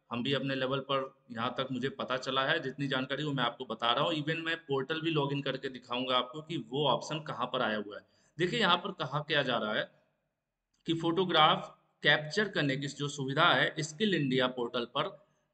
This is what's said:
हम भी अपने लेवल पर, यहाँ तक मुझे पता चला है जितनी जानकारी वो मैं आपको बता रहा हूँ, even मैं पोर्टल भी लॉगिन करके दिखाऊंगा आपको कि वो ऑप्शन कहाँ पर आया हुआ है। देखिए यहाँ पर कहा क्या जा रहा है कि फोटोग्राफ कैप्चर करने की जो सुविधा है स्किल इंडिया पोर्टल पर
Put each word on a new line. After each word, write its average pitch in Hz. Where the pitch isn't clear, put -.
हम 120
भी 139
अपने 135
लेवल 135
पर, 135
यहाँ 117
तक 131
मुझे 131
पता 120
चला 135
है 160
जितनी 139
जानकारी 135
वो 151
मैं 131
आपको 120
बता 117
रहा 135
हूँ, 170
even 160
मैं 165
पोर्टल 139
भी 165
लॉगिन 143
करके 135
दिखाऊंगा 127
आपको 151
कि 165
वो 143
ऑप्शन 151
कहाँ 120
पर 123
आया 107
हुआ 101
है। -
देखिए 180
यहाँ 185
पर 190
कहा 143
क्या 151
जा 123
रहा 107
है 151
कि 165
फोटोग्राफ 170
कैप्चर 156
करने 147
की 143
जो 143
सुविधा 139
है 151
स्किल 196
इंडिया 127
पोर्टल 120
पर 147